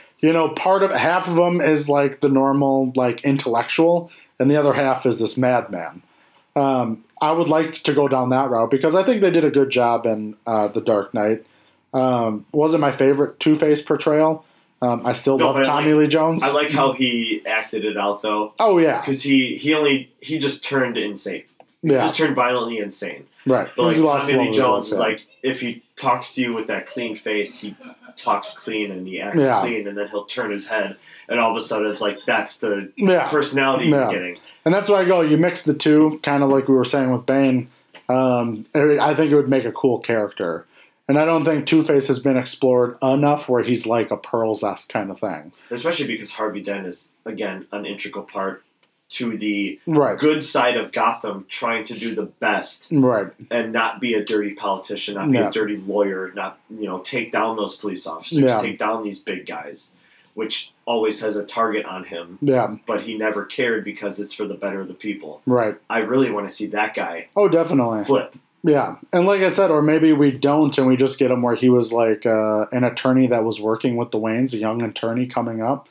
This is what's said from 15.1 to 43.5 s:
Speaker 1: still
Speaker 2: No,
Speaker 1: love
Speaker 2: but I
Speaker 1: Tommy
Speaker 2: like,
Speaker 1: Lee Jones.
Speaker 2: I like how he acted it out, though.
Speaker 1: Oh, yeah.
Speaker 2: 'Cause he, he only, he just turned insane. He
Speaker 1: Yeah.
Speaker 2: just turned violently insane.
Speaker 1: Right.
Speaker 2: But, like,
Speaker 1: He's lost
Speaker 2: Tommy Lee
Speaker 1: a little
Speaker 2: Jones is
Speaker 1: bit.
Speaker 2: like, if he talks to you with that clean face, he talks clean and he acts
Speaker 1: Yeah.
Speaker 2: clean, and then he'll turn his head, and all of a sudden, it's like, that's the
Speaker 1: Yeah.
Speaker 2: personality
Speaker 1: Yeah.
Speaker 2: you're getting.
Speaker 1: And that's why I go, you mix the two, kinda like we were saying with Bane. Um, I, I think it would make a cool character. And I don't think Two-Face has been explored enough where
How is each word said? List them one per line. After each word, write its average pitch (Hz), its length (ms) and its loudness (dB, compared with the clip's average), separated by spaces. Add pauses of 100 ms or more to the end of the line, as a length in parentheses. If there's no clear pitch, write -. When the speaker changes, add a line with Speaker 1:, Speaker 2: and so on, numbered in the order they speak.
Speaker 1:
still 135 260 0
Speaker 2:
No, 120 80 2
Speaker 1:
love 135 100 2
Speaker 2:
but 135 100 2
I - 20 2
Speaker 1:
Tommy 151 260 2
Speaker 2:
like, 151 80 6
Speaker 1:
Lee 151 60 4
Jones. 160 340 2
Speaker 2:
I 147 80 2
like 147 200 0
how 135 220 2
he 117 540 -2
acted 101 380 -6
it 104 120 -4
out, 101 260 -4
though. 107 360 -4
Speaker 1:
Oh, 208 200 4
yeah. 139 260 2
Speaker 2:
'Cause 135 180 -4
he, 135 340 0
he 147 180 -2
only, 139 360 0 (100)
he 151 180 -6
just 135 260 -4
turned 123 340 -2
insane. 104 460 -8 (380)
He 156 100 2
Speaker 1:
Yeah. 123 140 2
Speaker 2:
just - 120 -2
turned 151 180 0
violently 120 420 -2
insane. 95 460 -10 (220)
Speaker 1:
Right. 123 300 0
Speaker 2:
But, - 80 0
like, 170 80 4
Speaker 1:
He's 156 100 4
lost 143 200 2
Speaker 2:
Tommy - 120 0
Lee 131 40 4
Speaker 1:
a 117 120 2
little - 80 -2
Speaker 2:
Jones 101 280 2
is 107 60 -4
Speaker 1:
bit. 101 60 -2
Speaker 2:
like, 110 220 -2 (220)
if 127 180 -2
he 120 220 -8 (140)
talks 120 380 -4
to 131 80 -4
you 120 120 -2
with 110 120 -6
that 104 220 -6
clean 113 260 -8
face, 107 440 -6
he 101 180 -14 (400)
talks - 380 -4
clean 107 360 -8
and 92 160 -10
he 92 140 -10
acts 160 180 -2
Speaker 1:
Yeah. 127 220 4
Speaker 2:
clean, 104 260 -4
and 101 100 -8
then 104 120 -4
he'll 101 160 -8
turn 110 260 -6
his 101 160 -8
head, 101 300 -4 (320)
and 117 100 -2
all 113 120 2
of 110 60 -2
a 110 40 -4
sudden, 107 320 -2
it's 104 80 -8
like, 104 260 -4
that's 120 320 -2
the 101 380 -4
Speaker 1:
Yeah. 180 320 2
Speaker 2:
personality 135 580 0
Speaker 1:
Yeah. 139 240 4
Speaker 2:
you're - 100 -2
getting. 90 160 -10 (280)
Speaker 1:
And 160 100 4
that's 202 140 0
why 202 120 6
I 185 40 2
go, 180 160 4
you 151 160 4
mix 170 260 2
the 147 120 0
two, 151 480 4
kinda 143 240 2
like 135 220 2
we 135 60 6
were 127 120 4
saying 131 260 0
with 123 140 -2
Bane. 131 420 2 (400)
Um, 120 640 0
I, 147 260 4
I 147 140 2
think 151 160 2
it 151 60 6
would 139 120 4
make 131 160 2
a 113 80 -4
cool 123 280 0
character. 101 680 -4 (400)
And 139 120 2
I 156 80 4
don't 160 180 2
think 147 220 0
Two-Face 151 400 4
has 127 120 0
been 131 200 0
explored 123 640 0
enough 147 440 2
where 123 160 2